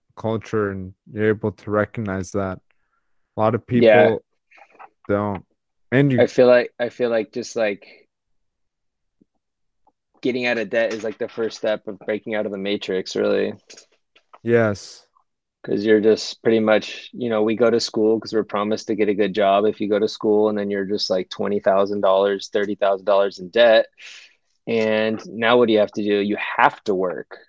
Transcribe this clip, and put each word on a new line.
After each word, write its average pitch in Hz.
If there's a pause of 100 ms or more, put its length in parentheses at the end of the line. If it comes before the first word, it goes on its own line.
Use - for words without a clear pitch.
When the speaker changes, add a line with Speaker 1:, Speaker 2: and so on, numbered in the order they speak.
(160)
Speaker 1:
culture 110
and 95 (180)
you're 107
able 107
to -
recognize 101
that. 95 (760)
A 113
lot 110
of 110
Speaker 2:
Yeah. 110
Speaker 1:
people - (840)
don't. 101 (480)
And 139
you 120
Speaker 2:
I 120
feel 127
like, 123
I 123
feel 120
like 113
just, 117
like, 104 (2250)
getting 123
out 120
of 104
debt 113
is, 107
like, 110
the 113
first 113
step 107
of 101
breaking 110
out 107
of 101
the 98
matrix, 98
really. 104 (880)
Speaker 1:
Yes. 113 (580)
Speaker 2:
'Cause 107
you're 107
just 107
pretty 113
much, 107
you 123
know, 107
we 110
go 117
to 113
school 110
'cause -
we're 107
promised 107
to 113
get 101
a 104
good 95
job 101
if 107
you 104
go 104
to 107
school, 107
and 104
then 101
you're 98
just, 101
like, 185
twenty 101
thousand 101
dollars, 98
thirty 104
thousand 98
dollars 98
in 92
debt. 113 (800)
And 110
now 113
what 120
do 110
you 107
have 104
to 110
do? 104
You 104
have -
to 104
work. 90 (100)